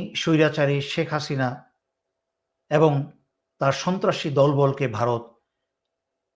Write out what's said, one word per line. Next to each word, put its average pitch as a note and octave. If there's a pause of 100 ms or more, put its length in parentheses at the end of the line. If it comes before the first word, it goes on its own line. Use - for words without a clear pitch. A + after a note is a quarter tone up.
(160)
স্বৈরাচারী D3+
শেখ C#3+
হাসিনা D3 (1200)
এবং D3+ (680)
তার C3+
সন্ত্রাসী F3+
দলবলকে C#3
ভারত, A2+ (1120)